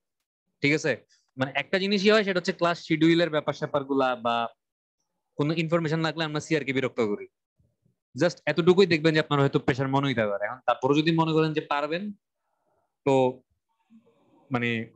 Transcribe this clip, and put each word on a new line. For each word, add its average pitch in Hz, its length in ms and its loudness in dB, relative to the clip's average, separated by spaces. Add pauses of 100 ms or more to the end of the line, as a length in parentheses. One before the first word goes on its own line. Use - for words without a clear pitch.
(640)
ঠিক 143 100 2
আছে? 151 200 -2 (440)
মানে 131 180 -4
একটা 143 240 -4
জিনিসই 196 320 0
হয়, 214 140 4
সেটা 185 140 -2
হচ্ছে 180 140 -4
class 170 340 -2
শিডিউলের 165 440 2
ব্যাপার 147 240 -2
স্যাপারগুলা 135 640 -2
বা 117 380 -4 (840)
কোনো 151 180 0
information 160 460 0
লাগলে 160 240 -2
আমরা 151 160 -6
সিআর 147 240 -2
কে 135 80 -4
বিরক্ত 127 280 -2
করি। 104 260 -2 (920)
Just 165 180 0 (100)
এতটুকুই 170 400 4
দেখবেন 160 280 2
যে 156 60 2
আপনার 147 200 0
হয়তো 139 180 2
pressure 139 300 -2
মনে 139 180 0
হইতে 117 200 0
পারে। 101 180 -4
এখন 123 220 -6
তারপরে 127 320 2
যদি 156 140 2
মনে 160 200 2
করেন 156 200 2
যে 151 80 -4
পারবেন, 151 520 -4 (920)
তো 131 380 2 (1080)
মানে 120 460 -4